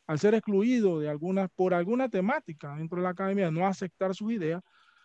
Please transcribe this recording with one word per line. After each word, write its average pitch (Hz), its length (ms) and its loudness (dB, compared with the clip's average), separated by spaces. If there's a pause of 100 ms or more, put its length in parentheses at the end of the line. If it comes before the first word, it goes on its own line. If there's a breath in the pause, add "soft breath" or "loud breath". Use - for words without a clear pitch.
al 156 140 -2
ser 214 160 4
excluidos 208 640 2
de 151 80 -2
alguna, 180 380 -2
por 185 260 0
alguna 226 340 0
temática 185 680 -4
dentro 160 220 -6
de 180 60 0
la 185 60 0
academia, 190 400 0
no 165 160 0
aceptar 190 480 -2
sus 214 180 -4
ideas, 175 300 -2 (440 soft breath)